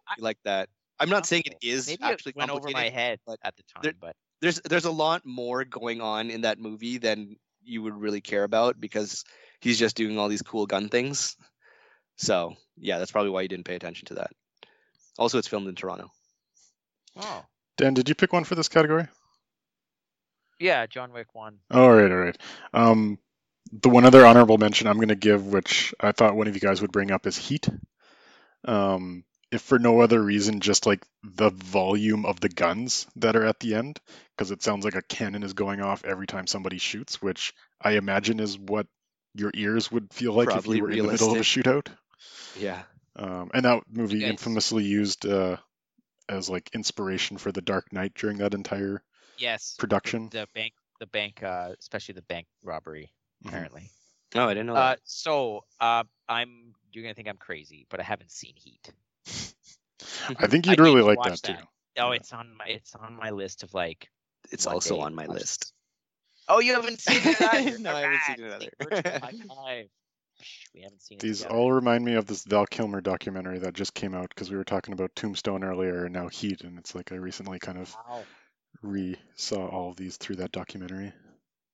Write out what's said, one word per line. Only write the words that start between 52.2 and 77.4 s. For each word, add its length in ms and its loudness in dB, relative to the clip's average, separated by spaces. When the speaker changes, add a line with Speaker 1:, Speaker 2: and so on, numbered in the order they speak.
Speaker 1:
bank 240 -10
robbery, 480 -14
Speaker 3:
Mm-hmm. 60 -16
Speaker 1:
apparently. 400 -14
Speaker 2:
Oh, 120 0
I 60 0
didn't 140 -6
know 80 -4
Speaker 1:
Uh, 160 2
Speaker 2:
that. 140 -4
Speaker 1:
so, 600 -6
uh, 240 0
I'm, 480 -8
you're 120 -16
gonna 120 -14
think 140 -16
I'm 80 -12
crazy, 520 -18
but 100 -12
I 40 -6
haven't 280 -10
seen 240 -20
Heat. 360 -20
Speaker 3:
I 100 2
think 200 4
Speaker 1:
<laughs> 0 -
I 40 6
Speaker 3:
you'd 80 8
Speaker 1:
need 60 12
Speaker 3:
really 160 10
Speaker 1:
to 40 8
Speaker 3:
like 120 8
Speaker 1:
watch 240 -4
Speaker 3:
that, 0 -
too. 120 -6
Speaker 1:
that. 140 -16
Oh, 140 -2
Speaker 3:
Yeah. 60 -4
Speaker 1:
it's 160 -14
on 240 -18
my, 80 -14
it's 300 -12
on 200 -18
my 160 -10
list 320 -12
of, 100 -20
like, 360 -8
Speaker 2:
It's 140 -6
Speaker 1:
one 100 -6
Speaker 2:
also 200 -4
Speaker 1:
day 60 -4
Speaker 2:
on 140 -8
my 100 -12
Speaker 1:
watch 100 -10
Speaker 2:
list. 260 -10
Speaker 1:
this. 120 -16
Oh, 100 6
you 140 2
haven't 260 -4
seen 260 0
it 160 2
Speaker 2:
<laughs> 0 -
Speaker 1:
either? 380 0
Speaker 2:
No, 160 -6
I 60 -4
haven't 220 -2
seen 160 -6
it 0 -
Speaker 1:
Congrats. 260 -12
Speaker 2:
either. 60 -16
Speaker 1:
Virtual 320 -6
Speaker 2:
<laughs> 80 -8
Speaker 1:
high 120 -16
five. 420 -14
Psh, 320 -20
we 80 -20
haven't 200 -20
seen 160 -20
it 40 -16
Speaker 3:
These 180 -6
Speaker 1:
together. 160 -8
Speaker 3:
all 160 2
remind 340 2
me 100 -2
of 100 0
this 200 -10
Val 200 2
Kilmer 360 -8
documentary 580 -8
that 140 -8
just 200 -8
came 200 -10
out, 220 -10
'cause 160 -12
we 60 -8
were 80 -6
talking 280 -6
about 220 -8
Tombstone 480 -8
earlier 420 -4
and 80 -10
now 140 -8
Heat, 340 -8
and 160 -18
it's 180 -20
like 160 -14
I 40 -14
recently 440 -12